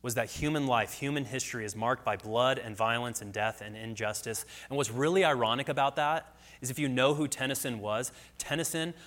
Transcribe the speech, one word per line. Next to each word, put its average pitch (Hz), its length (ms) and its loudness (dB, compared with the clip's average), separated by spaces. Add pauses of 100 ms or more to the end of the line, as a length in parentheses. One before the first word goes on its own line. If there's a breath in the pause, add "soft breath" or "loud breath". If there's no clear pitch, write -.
was 123 140 -4
that 117 160 0
human 151 360 0
life, 117 260 4
human 143 320 -2
history 120 400 -6
is 101 100 -6
marked 120 300 0
by 104 120 0
blood 120 420 2
and 107 180 -8
violence 117 440 0
and 101 120 -10
death 107 280 0
and 104 160 -10
injustice. 110 680 -4 (240 loud breath)
And 139 80 -4
what's 135 140 0
really 160 340 4
ironic 127 440 4
about 143 280 2
that 151 400 0 (240 loud breath)
is 127 100 -6
if 127 80 -6
you 143 100 0
know 131 260 4
who 151 120 0
Tennyson 131 540 -2
was, 107 320 -2 (260 loud breath)
Tennyson 160 560 -2 (120)